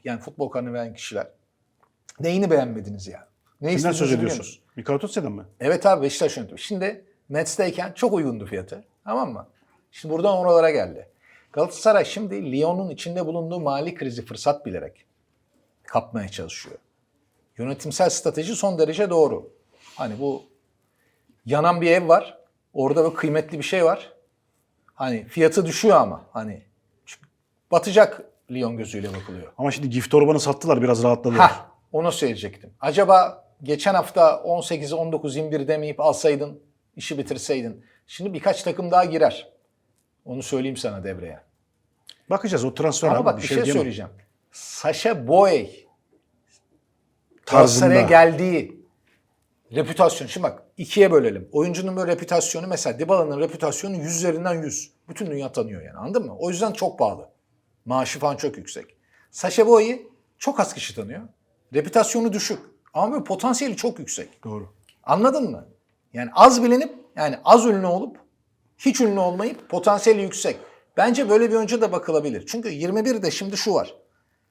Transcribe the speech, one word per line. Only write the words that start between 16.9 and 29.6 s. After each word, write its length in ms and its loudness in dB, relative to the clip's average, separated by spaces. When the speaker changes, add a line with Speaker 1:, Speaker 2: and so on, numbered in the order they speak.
Speaker 1:
Yönetimsel 520 -2
strateji 460 -4
son 220 -4
derece 320 0
doğru. 400 2
Hani 240 -8
bu 220 -6
yanan 340 2
bir 100 4
ev 180 4
var. 300 4
Orada 300 2
böyle 100 -2
kıymetli 440 -2
bir 60 -8
şey 200 0
var. 280 0
Hani 300 -6
fiyatı 420 2
düşüyor 300 4
ama 260 2
hani 300 -10
batacak 520 4
Lyon 260 -6
gözüyle 380 -8
bakılıyor. 440 -14
Speaker 2:
Ama 120 -2